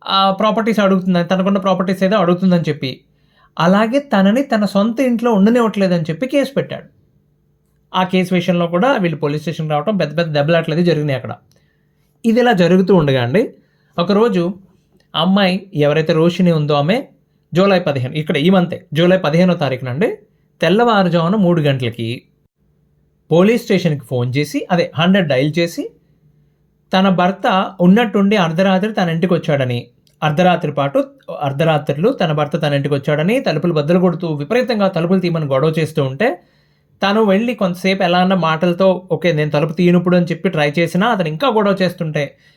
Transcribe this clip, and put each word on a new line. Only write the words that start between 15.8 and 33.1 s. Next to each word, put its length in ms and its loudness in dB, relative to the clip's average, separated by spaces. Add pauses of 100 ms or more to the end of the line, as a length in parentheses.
రోషిణి 400 2
ఉందో 220 0
ఆమె 300 -2 (500)
జూలై 260 2
పదిహేను, 340 -4
ఇక్కడ 220 -4
ఈ 140 2
మంతే, 440 0
జూలై 220 4
పదిహేనో 380 2
తారీఖునండి, 640 -4 (440)
తెల్లవారుజామున 760 2
మూడు 240 2
గంటలకి 600 -2 (1120)
పోలీస్ 300 4
స్టేషన్కి 420 -2
ఫోన్ 320 -4
చేసి, 340 -4
అదే 240 0
హండ్రెడ్ 340 2
డయల్ 300 0
చేసి, 320 -4 (1080)
తన 100 2
భర్త 720 0
ఉన్నట్టుండి 560 2
అర్ధరాత్రి 560 0
తన 160 -2
ఇంటికి 260 0
వచ్చాడని, 520 -2 (360)
అర్ధరాత్రి 500 0
పాటు, 320 -2 (360)
అర్ధరాత్రులు 720 -2
తన 200 -2
భర్త 300 -2
తన 120 -2
ఇంటికి 200 0
వచ్చాడని, 460 0